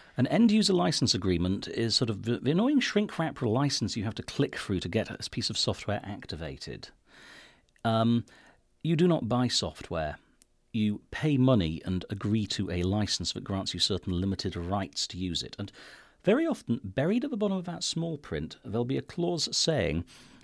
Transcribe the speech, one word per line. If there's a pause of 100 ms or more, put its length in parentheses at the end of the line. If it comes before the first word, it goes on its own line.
(180)
An
end
user
license
agreement
is
sort
of
the,
the
annoying
shrink
wrap
license
you
have
to
click
through
to
get
a
piece
of
software
activated. (960)
Um, (580)
you
do
not
buy
software. (560)
You (100)
pay
money
and
agree
to
a
license
that
grants
you
certain
limited
rights
to
use
it.
And (540)
very
often,
buried
at
the
bottom
of
that
small
print,
there'll
be
a
clause
saying, (380)